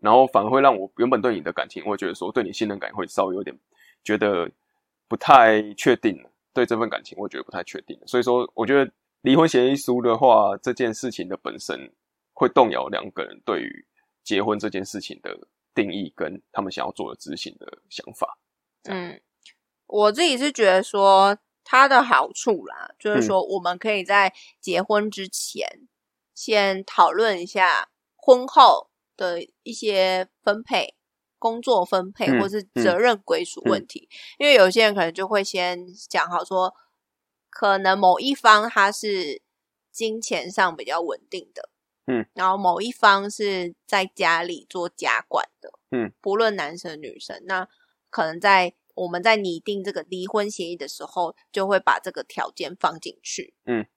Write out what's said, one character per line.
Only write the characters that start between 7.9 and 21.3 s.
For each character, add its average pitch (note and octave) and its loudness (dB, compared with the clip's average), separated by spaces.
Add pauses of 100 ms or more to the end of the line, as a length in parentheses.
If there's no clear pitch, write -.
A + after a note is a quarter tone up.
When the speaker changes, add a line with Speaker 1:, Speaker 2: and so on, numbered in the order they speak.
Speaker 1:
了。 - -20
所 B2 0
以 A#2+ 2
说 B2 0
我 A#2 -4
觉 C3+ 0
得 C#3 2 (320)
离 C3 4
婚 E3 6
协 B2+ 4
议 C#3 0
书 B2 -2
的 A#2 2
话， A2 4
这 B2+ -4
件 A#2 -2
事 B2 -8
情 F2+ -10
的 F#2 -8
本 - -10
身 - -12 (420)
会 - 0
动 A#2+ 4
摇 C2+ -4
两 - -6
个 - -10
人 G1+ -14
对 F2+ -4
于 - -14 (380)
结 G2+ -2
婚 G#2+ -2
这 G#2 -6
件 F#2+ -8
事 G2 -12
情 - -16
的 - -12 (360)
定 G2 -2
义， F2+ -10
跟 E2+ -8
他 - -6
们 F#2+ -6
想 C2 -8
要 C2+ -8
做 A#1 -10
的 - -20
执 D2 -12
行 - -14
的 - -20 (100)
想 - -16 (100)
法。 - -8 (480)
Speaker 2:
嗯， F#3 -12 (680)
我 G#3 2
自 A#3+ -2
己 D4+ 2
是 C#4 -2
觉 A#3+ -2
得 F#3+ 4
说 G3 4 (240)